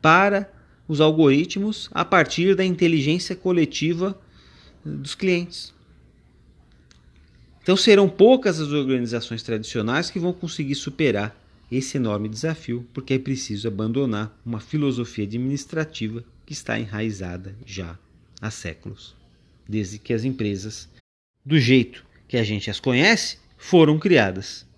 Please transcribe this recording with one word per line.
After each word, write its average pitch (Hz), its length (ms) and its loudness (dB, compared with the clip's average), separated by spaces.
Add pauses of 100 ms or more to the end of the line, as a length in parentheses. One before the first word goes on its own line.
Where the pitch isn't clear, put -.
para 196 480 4 (380)
os 151 120 -2
algoritmos 156 920 2
a 170 120 -2
partir 180 520 2
da 190 80 0
inteligência 170 720 0
coletiva 170 840 -2 (640)
dos 143 300 -10
clientes. 175 580 -4 (1900)
Então 190 140 2
serão 202 320 6
poucas 208 500 6
as 147 120 -4
organizações 120 680 -2
tradicionais 117 680 -4
que - 80 -6
vão 175 160 -2
conseguir 151 400 -6
superar 113 600 -2 (380)
esse 131 240 -4
enorme 107 320 -2
desafio, 120 640 -6
porque 131 220 -4
é 131 40 2
preciso 127 480 -6
abandonar 110 760 -4
uma 117 160 -8
filosofia 120 640 -4
administrativa 127 960 -6 (220)
que - 80 -16
está 113 260 -8
enraizada 98 840 -8
já 90 340 -12 (400)
há 110 120 -8
séculos, - 680 -14 (500)
desde 104 320 -6
que - 140 -8
as 113 120 -2
empresas, 107 680 -6 (520)
do 151 160 4
jeito 127 460 4 (240)
que - 80 -4
a 113 80 2
gente 104 240 -4
as 101 100 -8
conhece, 147 600 0 (180)
foram 156 420 6
criadas. 104 680 0 (120)